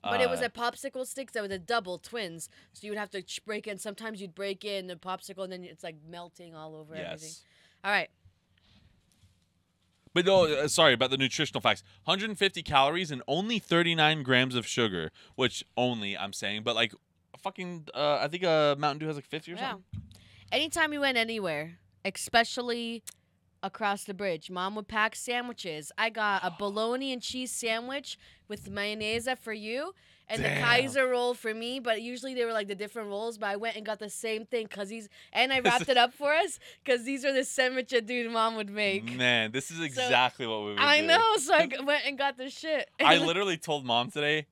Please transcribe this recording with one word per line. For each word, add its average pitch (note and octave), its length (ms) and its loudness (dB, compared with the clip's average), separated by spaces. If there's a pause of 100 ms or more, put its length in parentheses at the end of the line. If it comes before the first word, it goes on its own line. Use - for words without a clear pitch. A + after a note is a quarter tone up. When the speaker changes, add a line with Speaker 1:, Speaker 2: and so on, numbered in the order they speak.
Speaker 1:
But B3 200 0
it B3 80 2
was B3 100 -2
Speaker 2:
uh, B3 60 -2
Speaker 1:
a - 20 -2
popsicle B3 580 -6
sticks - 280 -12
that A3 80 -2
was G3+ 80 -6
a F#3+ 80 -6
double F3+ 400 -2
twins, F3 500 -10 (240)
so - 140 -18
you G#3 40 -10
would G#3 80 -6
have G#3 120 -8
to G3 100 -8
ch-, - 240 -12
break G#3 220 -8
in. G#3 100 -8
Sometimes G#3+ 460 -10
you'd F3+ 120 -14
break G3 300 -6
in G3 220 -6
the F3+ 100 -10
popsicle, F#3 480 -8
and F#3 80 -10
then F3+ 100 -12
it's, E3+ 220 -18
like, E3 120 -10 (120)
melting E3+ 460 -16
all D#3 200 -14
over D#3 220 -16
Speaker 2:
Yes. F3 100 -8
Speaker 1:
everything. D#3+ 260 -12 (520)
All G3 60 0
right. G3 180 2 (2000)
Speaker 2:
But F3 140 2
no, F#3+ 200 8
uh, D3+ 220 2
sorry D#3 240 8
about B2 180 4
the C3 60 2
nutritional C3+ 440 0
facts. G#2+ 240 2 (200)
Hundred G3 320 0
fifty F#3+ 260 0
calories D3+ 480 4
and C3 180 -8
only G#3 300 0
thirty-nine D#3+ 680 4
grams B2+ 320 4
of A2+ 100 -2
sugar, F2+ 440 0 (260)
which B2+ 280 0 (120)
only A2+ 400 0
I'm F#2+ 160 -6
saying, G#2 320 -6
but, A#2+ 100 0
like, A2 200 2 (440)
fucking, F3 560 -8
uh, D3 260 2
I C#3 80 0
think, F3+ 140 -4
uh, D#3 340 4
Mountain C#3+ 240 0
Dew D#3 60 -4
has, D#3 100 -4
like, C#3+ 100 -12
fifty D#3+ 260 -10
or F3+ 40 -10
Speaker 1:
Yeah. B3 160 -4
Speaker 2:
something. - 300 -12 (480)
Speaker 1:
Anytime D#4 400 0
we D4 80 -4
went C4+ 180 2
anywhere, F#3 640 -2 (260)
especially A#3 1000 0 (580)
across G3+ 420 -2
the G3+ 100 -8
bridge, F3+ 360 -4
Mom F#3 240 -4
would G#3+ 140 -8
pack A3 260 2
sandwiches. A#3 840 -6
I A3 140 0
got G#3 320 0
a F3+ 160 -2
bologna A3+ 540 -2
and B3 100 -8
cheese B3+ 300 -6
sandwich A#3+ 680 -6 (300)
with G#3 200 -10
mayonnaise G#3+ 600 -4 (120)
for A3+ 120 -10
you A#3 420 -6 (340)
and A3+ 140 -4
Speaker 2:
Damn. C#3+ 120 2
Speaker 1:
the - 120 0
Kaiser B3+ 420 4
roll B3 260 2
for A3+ 180 -6
me, A#3 260 -6
but A3+ 240 -2
usually B3 320 -8
they B3 100 0
were, A#3 80 -2
like, G#3 160 -2
the G3+ 60 -4
different G#3 360 -8
rolls, A3 260 -6
but G#3 120 -4
I G3 80 -2
went A3 200 -4
and G#3+ 80 -10
got G#3+ 140 -6
the G#3 100 -10
same A3 380 -6
thing A3+ 200 -4
'cause G3 220 -8
he's, G#3+ 200 -12 (240)
and C4 200 4
I C4 80 2
Speaker 2:
<laughs> A#3+ 240 4
Speaker 1:
wrapped - 40 -8
it B3+ 100 6
up A#3+ 160 6
for C#4+ 180 0
us E4 260 2 (260)
'cause B3 200 2
these C4+ 200 -4
are C#4 80 2
the C4 120 4
sandwich B3+ 480 0
a A#3+ 80 4
dude A#3 320 -4
Mom A3+ 240 2
would G#3 140 -4
make. G3+ 420 0
Speaker 2:
Man, A#2+ 400 4
this C3+ 180 -4
is E3 80 -10
Speaker 1:
So, E3 60 -2
Speaker 2:
exactly B2+ 640 2
what A2 160 -2
we G#2 80 -4
would G#2 80 -4
Speaker 1:
I D4 240 6
Speaker 2:
do. D#4+ 60 0
Speaker 1:
know, G#4+ 280 6
so D#4+ 180 2
I E4 120 6
Speaker 2:
<laughs> - 0 -
Speaker 1:
g-, C4 140 -6
went C#4 260 0
and C#4 100 -4
got C4+ 220 -2
the C4 100 -8
shit. D4+ 460 -4
<laughs> - 60 -6
Speaker 2:
I E3 180 8
literally E3+ 400 0
told D3 260 -2
Mom A#2+ 260 0
today D3 420 -2